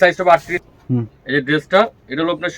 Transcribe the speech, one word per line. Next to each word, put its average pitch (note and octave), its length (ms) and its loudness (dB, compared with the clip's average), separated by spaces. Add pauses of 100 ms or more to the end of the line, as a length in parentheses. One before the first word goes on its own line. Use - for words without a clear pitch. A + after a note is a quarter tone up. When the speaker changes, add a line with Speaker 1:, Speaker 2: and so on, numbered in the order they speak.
Speaker 1:
সাইজ F3 200 4
হবে F3+ 160 2
আটত্রিশ। E3+ 240 -8 (300)
Speaker 2:
হুম। A#2+ 140 0 (240)
Speaker 1:
এই B2+ 60 -6
যে D3 140 0
ড্রেসটা, D#3 320 0 (300)
এটা C#3 120 -6
হলো E3+ 140 -2
আপনার E3 220 -8